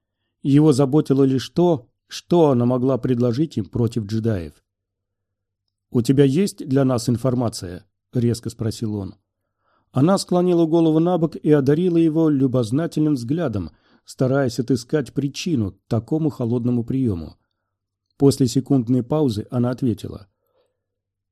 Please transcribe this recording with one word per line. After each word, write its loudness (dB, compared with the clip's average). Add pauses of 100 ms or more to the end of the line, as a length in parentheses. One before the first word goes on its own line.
(420)
Его 4
заботило 2
лишь 0
то, 0 (180)
что 2
она 2
могла 0
предложить -2
им -2
против -2
джедаев. -4 (1400)
"У 0
тебя 4
есть -2
для 2
нас -2
информация?" -4 (280)
резко -2
спросил -6
он. -8 (760)
Она 2
склонила 2
голову 2
набок 0
и 0
одарила 2
его 2
любознательным 0
взглядом, -4 (340)
стараясь -2
отыскать -4
причину -4
такому -2
холодному -2
приему. -4 (800)
После 4
секундной 0
паузы -2
она -2
ответила: -6 (1040)